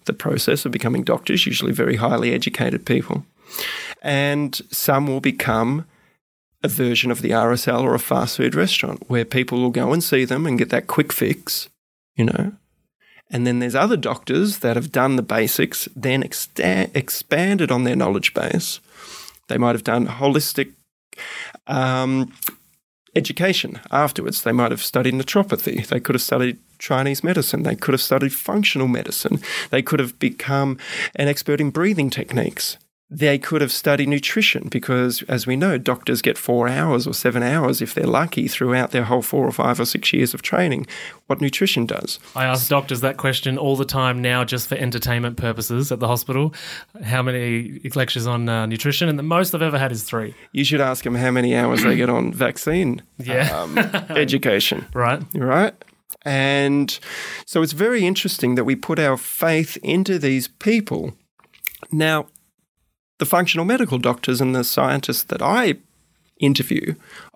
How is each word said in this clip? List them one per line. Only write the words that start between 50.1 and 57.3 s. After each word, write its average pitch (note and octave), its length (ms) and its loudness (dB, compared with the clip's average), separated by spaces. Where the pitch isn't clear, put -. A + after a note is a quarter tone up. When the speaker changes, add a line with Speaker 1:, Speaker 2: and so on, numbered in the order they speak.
Speaker 1:
You C#3+ 100 2
should D3 160 2
ask C3 240 0
them B2 120 -2
how B2+ 160 2
many B2 220 2
hours A#2+ 300 2
they B2 140 4
get B2 120 2
on A#2+ 220 0
vaccine, B2+ 720 0
Speaker 2:
Yeah. B2+ 340 0
Speaker 1:
um, D#2+ 260 -2
Speaker 2:
<laughs> G3+ 380 0
Speaker 1:
education. C3 800 2
Speaker 2:
Right. B2 280 0
Speaker 1:
Right? C#3+ 420 2
And C#3 760 2